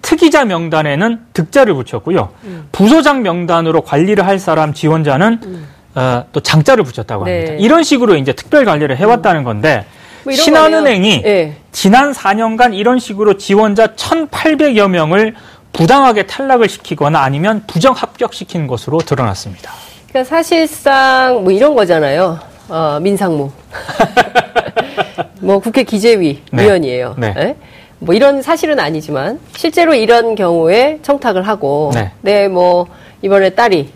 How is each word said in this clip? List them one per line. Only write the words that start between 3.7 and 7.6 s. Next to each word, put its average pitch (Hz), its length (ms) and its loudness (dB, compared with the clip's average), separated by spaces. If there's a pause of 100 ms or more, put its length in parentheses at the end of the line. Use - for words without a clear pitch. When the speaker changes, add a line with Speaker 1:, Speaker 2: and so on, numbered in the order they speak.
Speaker 1:
관리를 185 440 0
할 196 120 0
사람 156 360 -2
지원자는, 160 720 0
Speaker 2:
음. 170 240 -16 (260)
Speaker 1:
어, 127 380 -2
또 147 80 -4
장자를 196 440 2
붙였다고 110 420 -8
합니다. 165 260 -4
Speaker 2:
네. 151 80 -8